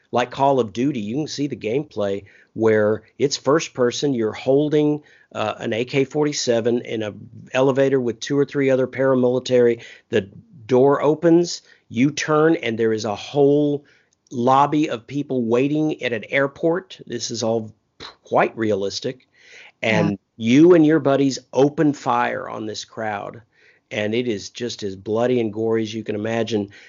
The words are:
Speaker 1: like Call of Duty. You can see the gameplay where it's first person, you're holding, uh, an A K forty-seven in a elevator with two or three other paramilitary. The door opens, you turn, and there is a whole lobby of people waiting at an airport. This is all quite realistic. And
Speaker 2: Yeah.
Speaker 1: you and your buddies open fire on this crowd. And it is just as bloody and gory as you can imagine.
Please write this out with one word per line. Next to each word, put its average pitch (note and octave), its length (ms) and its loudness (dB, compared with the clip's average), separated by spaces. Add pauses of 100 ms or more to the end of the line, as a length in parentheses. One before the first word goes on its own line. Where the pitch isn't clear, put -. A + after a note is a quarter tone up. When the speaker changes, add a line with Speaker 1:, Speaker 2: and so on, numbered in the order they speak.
(120)
Speaker 1:
like B2 180 -2
Call C3+ 300 2
of G#2+ 120 -2
Duty. B2+ 280 -2
You G#2 160 -6
can D3+ 120 -4
see C#3+ 180 -6
the B2+ 100 -8
gameplay G#2 680 -4 (300)
where G#2+ 480 2 (160)
it's C#3 180 -2
first D#3 380 0
person, C3 400 0
you're A2 180 -2
holding, D3 680 0 (300)
uh, G#2+ 260 -4
an A#2+ 140 -6
A A2+ 120 -2
K C3+ 200 0
forty-seven A#2+ 800 0
in A2+ 200 -6
a G#2 120 -6 (380)
elevator C3+ 480 2
with A#2+ 200 -4
two C#3+ 180 -4
or C#3+ 60 2
three C#3 260 -2
other C3 160 2
paramilitary. B2 960 2 (260)
The G#2+ 140 0 (440)
door C3+ 360 4
opens, E3 600 2 (260)
you B2 220 0
turn, D#3 460 2
and A#2 220 -4
there A2+ 140 2
is G#2+ 120 -4
a G#2+ 100 -4
whole C#3+ 720 2 (480)
lobby C#3+ 580 2
of A#2 160 -8
people C3+ 380 -4
waiting C#3+ 580 0
at B2 100 -2
an A2 160 -4
airport. E3 800 -2
This A#2+ 240 -8
is A2+ 120 -8
all A2 300 -2 (520)
quite D#3 320 0
realistic. G#2+ 720 -4 (540)
And G#2+ 280 2
Speaker 2:
Yeah. G2 60 -4 (200)
Speaker 1:
you C#3 380 6
and D#3+ 120 6
your D#3 140 2
buddies C#3 380 0 (140)
open C#3+ 400 2
fire A#2+ 560 -4
on A2+ 180 -10
this G#2 180 -10
crowd. G#2+ 580 -10 (500)
And G#2+ 220 -4
it B2 140 -2
is G2+ 220 -6
just A#2+ 320 -10
as G2 140 -6
bloody A#2 440 -2
and A2 120 -2
gory A2+ 300 -2
as G#2+ 120 -8
you A2 100 -8
can G#2+ 100 -6
imagine. A2 560 -4 (180)